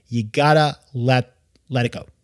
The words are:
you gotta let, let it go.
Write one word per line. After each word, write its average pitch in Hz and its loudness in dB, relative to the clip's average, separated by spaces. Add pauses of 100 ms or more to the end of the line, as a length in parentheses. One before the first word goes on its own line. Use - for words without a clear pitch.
you 117 -4
gotta 147 2 (160)
let, 127 0 (340)
let 123 -2
it 117 -6
go. - -14 (180)